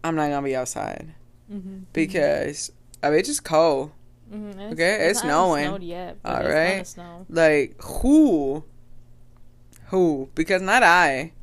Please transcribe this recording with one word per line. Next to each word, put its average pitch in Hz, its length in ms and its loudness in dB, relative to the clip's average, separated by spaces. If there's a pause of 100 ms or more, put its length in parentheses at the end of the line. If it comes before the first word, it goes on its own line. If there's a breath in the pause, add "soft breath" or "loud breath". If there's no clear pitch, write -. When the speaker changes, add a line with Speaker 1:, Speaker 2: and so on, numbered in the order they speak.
Speaker 1:
I'm 165 100 2
not 151 140 0
gonna 143 180 -2
be 135 80 -2
outside. 127 600 -6 (380)
Speaker 2:
Mm-hmm. 190 260 -12 (140)
Speaker 1:
Because 147 760 -2 (320)
a 143 60 0
bitch 175 200 2
is 294 120 -4
cold. 151 500 0 (420)
Speaker 2:
Mm-hmm. 208 180 -12
And 196 100 -16
it's, 208 140 -12
Speaker 1:
Okay? 170 200 0 (140)
Speaker 2:
it's 208 100 0
Speaker 1:
It's - 60 -4
Speaker 2:
not 147 40 -2
even - 20 0
Speaker 1:
snowing. 156 380 2
Speaker 2:
snowed 190 140 -6
yet, 175 400 -12
but - 100 -8
Speaker 1:
All 64 60 -2
Speaker 2:
it's - 80 -2
gonna 165 300 2
Speaker 1:
right? 185 100 -8
Speaker 2:
snow. 175 420 -18
Speaker 1:
Like, 156 540 2
who? 180 840 2 (1200)
Who? 160 460 0
Because 185 280 0
not 214 220 2
I. 165 480 4 (100)